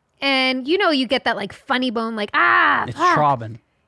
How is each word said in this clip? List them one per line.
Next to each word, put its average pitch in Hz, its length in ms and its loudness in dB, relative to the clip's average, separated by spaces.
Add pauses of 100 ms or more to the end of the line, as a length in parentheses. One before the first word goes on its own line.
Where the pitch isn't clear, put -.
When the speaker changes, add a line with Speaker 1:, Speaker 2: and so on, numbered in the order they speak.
(220)
Speaker 1:
and 262 460 -2
you 349 100 2
know, 381 140 2
you 262 160 0
get 247 160 -2
that, 262 140 -2
like, 302 160 -10
funny 254 360 -4
bone, 226 280 -6
like, 208 160 -6
"Ah, 339 540 2
Speaker 2:
It's - 100 -10
Speaker 1:
fuck." 339 200 2
Speaker 2:
Trauben. 117 420 0 (280)